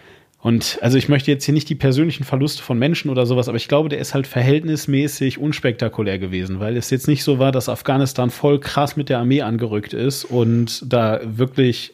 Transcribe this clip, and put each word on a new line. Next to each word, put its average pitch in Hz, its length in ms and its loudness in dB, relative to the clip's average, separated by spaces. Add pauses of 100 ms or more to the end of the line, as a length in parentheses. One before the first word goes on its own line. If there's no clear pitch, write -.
(420)
und 113 380 0
also 123 160 4
ich 135 140 2
möchte 143 200 2
jetzt 139 140 0
hier 139 80 0
nicht 151 160 0
die 160 60 -2
persönlichen 135 500 0
Verluste 139 380 -2
von 123 160 -2
Menschen 147 320 0
oder 127 160 2
sowas, 123 220 2
aber 117 100 -2
ich - 100 -8
glaube, 151 220 2
der 143 80 -4
ist - 160 -6
halt 139 120 0
verhältnismäßig 143 1120 0
unspektakulär 113 800 -2
gewesen, 92 420 -4
weil 113 180 -2
es 117 100 -6
jetzt 131 200 -2
nicht 143 160 2
so 139 140 2
war, 131 140 4
dass 127 160 -2
Afghanistan 131 640 0
voll 143 280 2
krass 143 380 -2
mit 143 140 -4
der 131 80 0
Armee 123 240 2
angerückt 110 500 -2
ist 127 320 -4
und 117 640 0
da 113 320 2
wirklich, 123 720 0